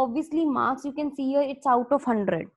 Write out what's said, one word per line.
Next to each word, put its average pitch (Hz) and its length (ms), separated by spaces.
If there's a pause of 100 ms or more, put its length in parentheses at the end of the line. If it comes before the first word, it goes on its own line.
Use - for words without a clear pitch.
obviously 311 420
marks 254 380
you 285 80
can 294 240
see 269 160
here, 285 100
it's 277 240
out 247 320
of 277 140
hundred. 185 440